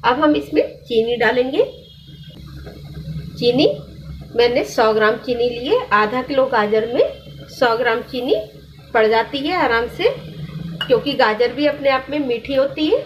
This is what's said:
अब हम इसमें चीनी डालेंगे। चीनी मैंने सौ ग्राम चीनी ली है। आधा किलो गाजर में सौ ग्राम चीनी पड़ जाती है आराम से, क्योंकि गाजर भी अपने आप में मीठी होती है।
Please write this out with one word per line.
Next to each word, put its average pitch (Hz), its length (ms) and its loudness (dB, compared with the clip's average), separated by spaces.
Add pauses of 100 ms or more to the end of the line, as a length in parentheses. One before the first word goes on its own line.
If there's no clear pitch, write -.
अब 254 160 2
हम 302 160 4
इसमें - 260 0 (200)
चीनी 233 360 0
डालेंगे। 254 460 2 (1700)
चीनी 247 320 2 (680)
मैंने 240 300 4
सौ 220 280 2
ग्राम 220 240 4
चीनी 240 320 -2
ली 240 180 -6
है। 453 120 4 (140)
आधा 214 300 2
किलो 269 240 2
गाजर 214 400 2
में - 640 -2
सौ 233 280 2
ग्राम 240 260 0
चीनी 262 320 -2 (580)
पड़ 220 140 4
जाती 226 320 0
है 320 160 -2
आराम 240 340 0
से, 403 200 0 (680)
क्योंकि - 360 2
गाजर 233 380 2
भी 285 140 0
अपने 277 240 0
आप 262 180 0
में 294 100 -2
मीठी 247 360 -4
होती 285 320 0
है। 494 180 2